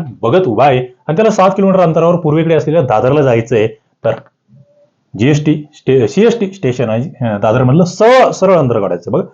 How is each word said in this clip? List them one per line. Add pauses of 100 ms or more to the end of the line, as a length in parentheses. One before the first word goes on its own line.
(220)
बघत
उभा
आहे
आणि
त्याला
सात
किलोमीटर
अंतरावर
पूर्वेकडे
असलेल्या
दादरला
जायचं
आहे. (380)
तर (1040)
जीएसटी (100)
स्टे-,
सीएसटी
स्टेशन
आहे,
अं,
दादरमधलं
सरळ,
सरळ
अंतर
काढायचं.
बघा, (100)